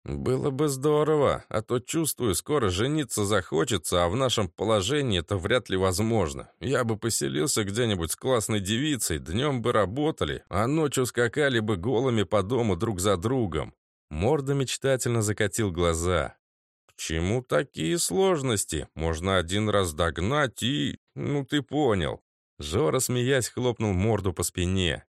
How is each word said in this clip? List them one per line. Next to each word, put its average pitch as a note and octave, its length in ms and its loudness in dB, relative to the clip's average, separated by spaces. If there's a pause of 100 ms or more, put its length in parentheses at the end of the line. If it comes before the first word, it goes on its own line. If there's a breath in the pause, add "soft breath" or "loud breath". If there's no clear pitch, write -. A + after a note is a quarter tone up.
"Было C3 440 -2
бы C#3+ 200 0
здорово, C#3+ 800 2
а A2 120 -2
то, A#2 180 -2
чувствую, B2+ 540 -2
скоро B2+ 360 0
жениться A#2 560 0
захочется, G2+ 800 0
а F2 40 4
в F2+ 80 0
нашем B2 320 0
положении G#2+ 720 0
это G2+ 180 -2
вряд G#2 320 0
ли F#2+ 60 -2
возможно. F#2 760 0 (120)
Я B2 240 0
бы A2 120 -2
поселился C3+ 680 -2
где-нибудь G2+ 460 0
с - 40 -6
классной A#2 460 0
девицей, A2+ 580 -2
днем A#2 420 -2
бы A#2+ 120 0
работали, G#2+ 760 0
а G#2 180 0
ночью C#3+ 380 0
скакали A#2+ 540 0
бы G#2+ 160 0
голыми A2+ 480 2
по G2+ 200 2
дому A2 340 0
друг F#2 240 -2
за G2 160 4
другом". E2+ 560 -2 (360)
Морда C3+ 440 0
мечтательно B2+ 680 0
закатил G#2 480 0
глаза. E2+ 680 0 (500)
"К - 80 -20
чему F#2 480 -2
такие D#3 560 -2
сложности? C#3 960 0
Можно E2 420 0
один F#2+ 320 0
раз F#2+ 240 2
догнать G2 680 -2
и... C#3 340 -2 (160)
ну C#3 320 -4
ты D3 160 -2
понял". G#2 600 0 (360)
Жора, C3 420 0
смеясь, B2 500 0
хлопнул A2+ 440 0
Морду F#2+ 400 2
по F2 100 -2
спине. F2+ 680 0